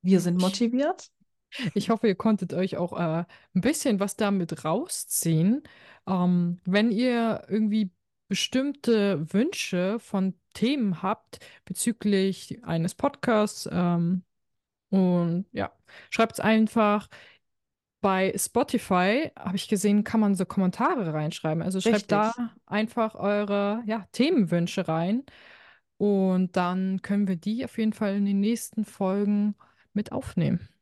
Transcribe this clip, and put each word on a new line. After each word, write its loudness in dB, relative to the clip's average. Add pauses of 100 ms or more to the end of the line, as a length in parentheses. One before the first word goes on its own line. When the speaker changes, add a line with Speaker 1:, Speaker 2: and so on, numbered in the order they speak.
Speaker 1:
Wir 4
sind 0
Speaker 2:
Ich 2
Speaker 1:
motiviert. 0 (640)
Speaker 2:
ich -2
hoffe, 2
ihr 2
konntet 0
euch -2
auch, -4
äh, -2 (280)
ein 2
bisschen 0
was -4
damit -2
rausziehen. 0 (440)
Ähm, 0
wenn 2
ihr 0
irgendwie 0 (360)
bestimmte 0
Wünsche 0
von -2 (140)
Themen -2
habt -6 (260)
bezüglich -2
eines -2
Podcasts, -2
ähm, 0 (680)
und 2
ja, -6 (380)
schreibt's 0
einfach. 2 (960)
Bei 2
Spotify, 0
habe -6
ich -6
gesehen, 2
kann 0
man 4
so -2
Kommentare 0
reinschreiben. -2
Also -4
schreibt 2
Speaker 1:
Richtig. -2
Speaker 2:
da 2 (320)
einfach -2
eure, -2
ja, -4
Themenwünsche 0
rein 0 (760)
und 2
dann -2
können 0
wir 0
die -6
auf -10
jeden 0
Fall -2
in 0
den 2
nächsten -2
Folgen 0 (380)
mit -4
aufnehmen. -2 (140)